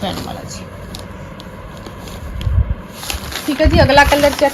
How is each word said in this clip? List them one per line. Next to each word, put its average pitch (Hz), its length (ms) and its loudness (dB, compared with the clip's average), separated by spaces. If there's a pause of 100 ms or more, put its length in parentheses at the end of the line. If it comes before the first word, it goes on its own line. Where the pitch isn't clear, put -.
ਪੈਣ 196 140 -6 (100)
ਵਾਲਾ - 160 -10
ਜੀ। - 240 -12 (2750)
ਠੀਕ 294 140 0
ਹੈ 311 40 6
ਜੀ, 320 180 8
ਅਗਲਾ 285 200 8
ਕਲਰ 285 360 4
ਚੈੱਕ 277 140 4